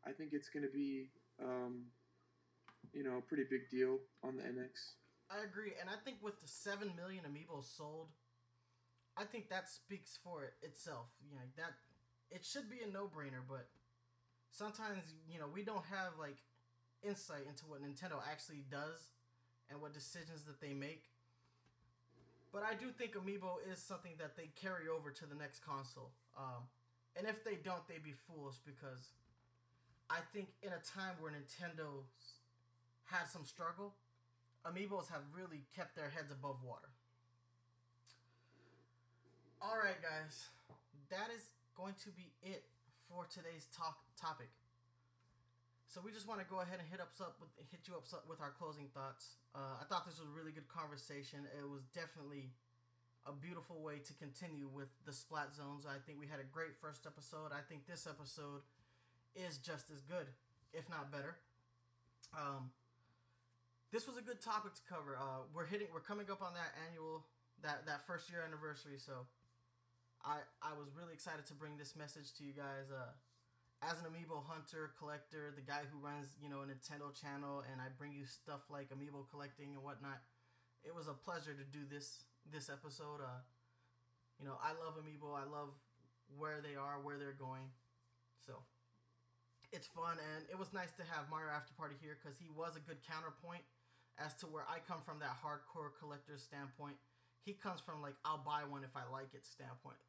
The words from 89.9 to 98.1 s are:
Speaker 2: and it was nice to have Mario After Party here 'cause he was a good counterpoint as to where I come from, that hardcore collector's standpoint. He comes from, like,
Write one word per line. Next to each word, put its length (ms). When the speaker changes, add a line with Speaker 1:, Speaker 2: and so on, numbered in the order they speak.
Speaker 2:
and 280
it 80
was 140
nice 200
to 120
have 260
Mario 200
After 240
Party 260
here 220
'cause 160
he 120
was 260
a 40
good 220
counterpoint 600
as 180
to 100
where 220
I 100
come 240
from, 160
that 240
hardcore 560
collector's 440
standpoint. 560
He 120
comes 260
from, 200
like, 240